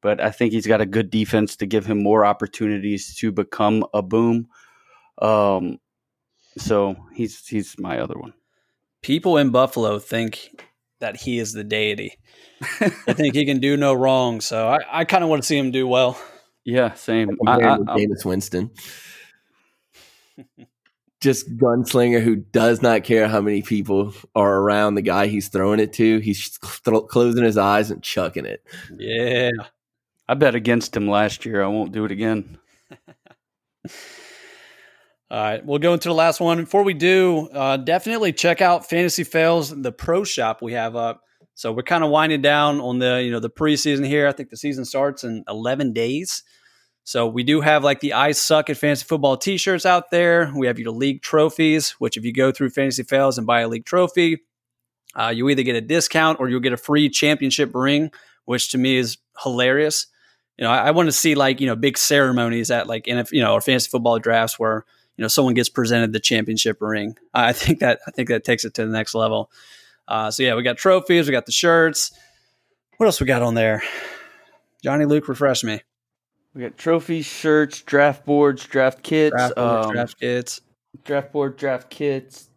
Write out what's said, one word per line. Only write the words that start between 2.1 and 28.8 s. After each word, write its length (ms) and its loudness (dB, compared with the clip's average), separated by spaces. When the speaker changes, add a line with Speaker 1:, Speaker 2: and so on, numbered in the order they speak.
Speaker 1:
opportunities 920 -4
to 160 -4
become 600 0
a 100 0
boom. 440 0
Um, 600 0
so 380 0
he's, 360 -10
he's 280 -8
my 220 -8
other 180 -8
one. 180 -16
Speaker 2:
People 340 0
in 140 2
Buffalo 480 0
think 520 -8
that 160 -8
he 240 -6
is 120 -8
the 120 -10
deity. 520 -4
I 320 -2
think 220 0
he 100 2
can 160 0
do 160 2
no 180 2
wrong, 460 2
so 280 -4
I, 100 2
I 140 -2
kinda 240 2
wanna 160 0
see 120 0
him 140 0
do 160 0
well. 340 2
Speaker 1:
Yeah, 300 0
same. 360 -2
Speaker 3:
I 60 -4
compare 340 4
Speaker 1:
I, 40 6
Speaker 3:
him 0 -
Speaker 1:
I, 40 -2
Speaker 3:
with 100 -4
Speaker 1:
I'm 100 -2
Speaker 3:
Jameis 260 -2
Winston. 460 -4
<laughs> 840 -20
Just 360 0
gunslinger 640 2
who 160 2
does 460 0
not 220 2
care 240 2
how 120 0
many 220 -2
people 500 -2
are 220 4
around 380 2
the 80 0
guy 260 0
he's 200 -4
throwing 320 0
it 140 0
to. 240 2
He's 200 -2
just 260 -14
cl-, 180 2
closing 420 2
his 140 4
eyes 340 2
and 100 -12
chucking 440 -6
it. 180 -12